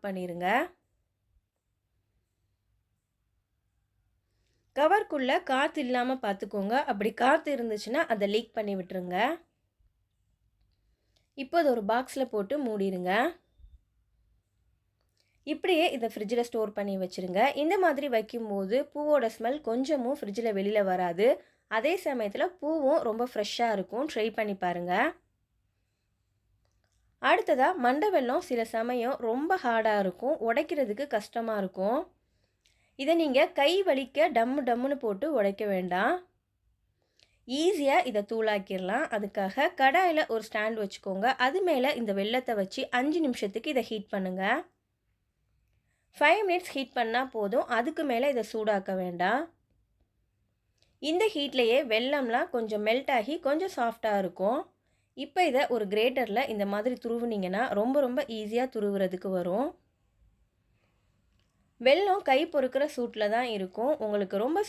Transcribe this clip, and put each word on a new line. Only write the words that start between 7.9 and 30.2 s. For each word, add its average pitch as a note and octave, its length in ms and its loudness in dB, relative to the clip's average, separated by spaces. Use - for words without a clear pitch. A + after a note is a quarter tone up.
அதை G3+ 200 0
லீக் A#3 240 -2
பண்ணி G3+ 220 -4
விட்டுருங்க. F3+ 360 -6
இப்போ E4+ 180 0
அதை C#4+ 140 4
ஒரு G#3+ 80 -4
பாக்ஸ்ல B3+ 420 -2
போட்டு G3+ 180 -2
மூடிருங்க. F#3+ 440 -2
இப்படியே F4 340 4
இதை A3+ 160 -2
ஃப்ரிட்ஜில் A#3 380 -2
ஸ்டோர் G#3+ 260 -2
பண்ணி G3+ 180 -2
வச்சிருங்க. F#3 360 -2
இந்த E4+ 100 2
மாதிரி C#4+ 180 0
வைக்கும்போது G#3+ 600 -2
பூவோட D4 320 2
ஸ்மெல் B3 240 -4
கொஞ்சமும் C4 480 -2
ஃப்ரிட்ஜில் G#3+ 400 -4
வெளியில G#3 200 0
வராது. F3+ 340 2
அதே B3 160 2
சமயத்துல A#3+ 420 -2
பூவும் D4+ 480 2
ரொம்ப A3+ 240 -2
ஃப்ரெஷ்ஷா G#3+ 460 -2
இருக்கும். A3+ 340 -4
ட்ரை G#3+ 140 -2
பண்ணி G#3 160 -2
பாருங்க. F3 280 -2
அடுத்ததா D4+ 400 4
மண்டை C#4+ 300 2
வெல்லம் C4+ 340 2
சில A#3+ 120 0
சமயம் A#3+ 420 -2
ரொம்ப D4+ 340 0
ஹார்டா A3+ 400 2
இருக்கும், A3+ 340 -2